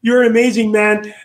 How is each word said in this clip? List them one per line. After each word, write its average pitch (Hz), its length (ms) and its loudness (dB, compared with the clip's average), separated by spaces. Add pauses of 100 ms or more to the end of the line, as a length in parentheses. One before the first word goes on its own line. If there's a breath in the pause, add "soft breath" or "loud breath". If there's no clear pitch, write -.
You're 247 200 2
an 240 80 2
amazing 226 420 0
man. 214 420 -2 (120)